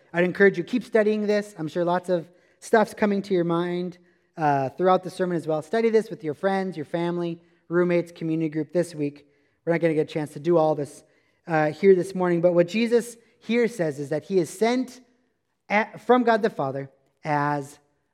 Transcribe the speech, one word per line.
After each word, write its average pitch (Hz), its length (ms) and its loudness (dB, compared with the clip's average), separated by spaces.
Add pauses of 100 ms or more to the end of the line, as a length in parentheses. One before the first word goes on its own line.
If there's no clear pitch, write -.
(120)
I'd 170 120 2
encourage 185 340 4
you, 170 60 -4
keep 240 200 -4
studying 214 420 0
this. 208 320 -2
I'm 156 100 -6
sure 175 160 -2
lots 180 240 -2
of 170 220 -2 (300)
stuff's - 340 2
coming 202 280 0
to 196 120 -4
your 175 100 2
mind, 175 540 -4 (400)
uh, 139 320 0
throughout 185 320 2
the 180 80 -12
sermon 180 260 -4
as 156 100 -6
well. 156 140 -2
Study 226 300 -2
this 214 180 2
with - 160 -12
your 151 80 -4
friends, 190 440 -2
your 147 100 -8
family, 170 520 -4 (300)
roommates, 175 420 2
community 160 380 -4
group 151 240 -6
this 170 220 -2
week. 147 320 -6 (380)
We're 170 100 0
not 160 80 -2
gonna 165 100 4
get 151 180 0
a - 20 -16
chance 151 200 -6
to 156 80 -14
do 170 160 2
all 156 180 4
this, 147 300 -8 (420)
uh, 156 260 0
here 196 220 6
this 175 200 0
morning, 175 260 0
but 175 140 4
what 175 120 4
Jesus 226 520 -2 (200)
here 233 300 0
says 160 300 -4
is 143 100 -8
that 151 160 -4
he 190 140 -2
is 165 100 0
sent 247 540 -2 (640)
at, 208 320 -2
from 247 220 4
God 226 180 2
the 220 80 0
Father 139 420 -6 (320)
as 147 560 -2 (360)